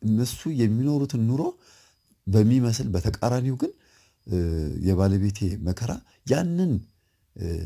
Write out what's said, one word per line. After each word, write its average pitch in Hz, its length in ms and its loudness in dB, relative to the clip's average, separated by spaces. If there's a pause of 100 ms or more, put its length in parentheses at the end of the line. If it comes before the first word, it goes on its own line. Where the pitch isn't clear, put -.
እነሱ 110 380 0 (140)
የሚኖሩትን 127 720 0
ኑሮ 127 180 0 (840)
በሚመስል፣ 113 640 4
በተቃራኒው 123 640 0
ግን፣ 320 160 -4 (540)
እ፣ 90 120 -2 (440)
የባለቤቴ 98 560 2 (240)
መከራ፣ 92 300 -4 (340)
ያንን፣ 170 460 0 (640)
እ፣ 90 100 -8 (200)